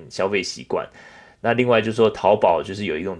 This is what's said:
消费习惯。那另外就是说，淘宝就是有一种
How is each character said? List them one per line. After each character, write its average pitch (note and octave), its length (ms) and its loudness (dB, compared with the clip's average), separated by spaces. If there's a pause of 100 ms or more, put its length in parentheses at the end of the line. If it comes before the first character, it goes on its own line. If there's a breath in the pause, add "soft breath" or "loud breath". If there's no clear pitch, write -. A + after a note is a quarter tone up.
消 F#2+ 180 -4
费 G2+ 140 -2
习 - 220 -10
惯。 - 240 -6 (520 loud breath)
那 A#2 140 0
另 B2 140 2
外 A#2 120 4
就 A2 120 -2
是 G#2+ 40 -4
说， A2 140 6
淘 G2+ 260 2
宝 E2+ 280 2
就 F#2+ 100 -10
是 G#2 120 -8
有 D#2 120 -4
一 E2+ 60 -6
种 F#2+ 160 -8